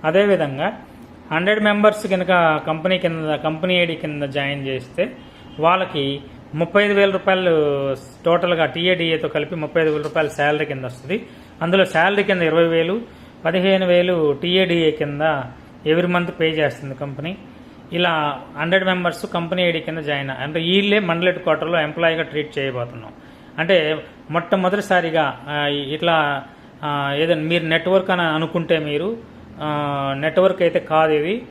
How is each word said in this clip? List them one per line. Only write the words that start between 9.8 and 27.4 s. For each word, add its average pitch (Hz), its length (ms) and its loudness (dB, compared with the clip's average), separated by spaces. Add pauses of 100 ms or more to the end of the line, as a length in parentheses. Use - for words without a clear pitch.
ఐదు 156 80 2
వేల 151 120 -2
రూపాయలు 151 280 -2
శాలరీ 147 360 0
కింద 135 200 -8
వస్తుంది. 160 400 -6 (360)
అందులో 180 240 4
శాలరీ 196 380 2
కింద 190 180 0
ఇరవై 165 260 4
వేలు, 165 340 0 (440)
పదిహేను 185 420 2
వేలు 175 560 4
టీఏడిఏ 170 480 2
కింద 147 300 -4 (680)
every 175 240 2
month 175 200 0
పే 160 180 0
చేస్తుంది 143 460 -4
కంపెనీ. 143 420 -10 (560)
ఇలా 156 480 0 (180)
హండ్రెడ్ 180 240 0
మెంబర్స్ 180 420 -2
కంపెనీ 180 380 -4
ఐడీ 165 160 0
కింద 160 180 -8
జాయిన్, 143 320 -4
అంటే 139 300 -6
వీళ్ళే 202 400 2
మండల్ 175 280 0
హెడ్ 175 120 0
క్వార్టర్‌లో 160 420 0
ఎంప్లాయీగా 165 400 0
ట్రీట్ 147 360 -6
చేయబోతున్నాం. 123 540 -6 (480)
అంటే 160 440 2 (280)
మొట్టమొదటిసారిగా, 175 1080 0 (100)
ఆ, 147 180 -2
ఇట్లా, 143 760 0 (400)
ఆ, 143 340 -2
ఏదైనా 160 240 2